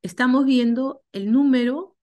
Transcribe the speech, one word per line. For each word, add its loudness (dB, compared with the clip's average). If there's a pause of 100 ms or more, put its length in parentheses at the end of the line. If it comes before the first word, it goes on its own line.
estamos 0
viendo -2 (120)
el -6
número 0